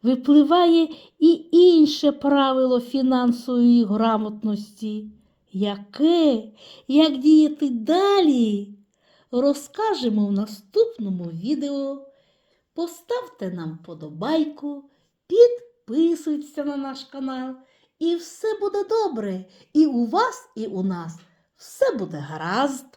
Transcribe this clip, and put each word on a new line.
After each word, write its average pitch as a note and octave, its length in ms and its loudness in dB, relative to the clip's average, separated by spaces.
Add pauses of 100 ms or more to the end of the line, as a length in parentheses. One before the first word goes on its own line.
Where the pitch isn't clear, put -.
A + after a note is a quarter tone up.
випливає D4+ 840 4 (300)
і E4 320 4
інше D#4+ 600 6
правило C4+ 680 2
фінансової A#3+ 1040 2
грамотності. G#3+ 1200 -4 (420)
Яке? A3+ 920 0 (440)
Як C#4+ 300 2
діяти D4+ 520 4
далі? B3 1000 2 (600)
Розкажемо C4 960 -2
в G3+ 40 -4
наступному G#3 920 -4
відео. C#4 840 -6 (680)
Поставте E4+ 800 -10
нам E3 300 -12
вподобайку, C#4 1000 -8 (440)
підписуйтеся D#4+ 1400 0
на C#4+ 140 -6
наш C4+ 260 -12
канал. C4 520 -10 (440)
І E4+ 160 -2
все - 320 -10 (140)
буде G4+ 220 -4
добре. A#3 600 -4 (280)
І D#4 120 4
у A#3+ 200 -2
вас, G4 500 -4
і A3 120 -8
у F#3 160 -6
нас F3 360 -6 (380)
все - 340 -4
буде F3 260 -8
гаразд. D#3+ 680 -4 (120)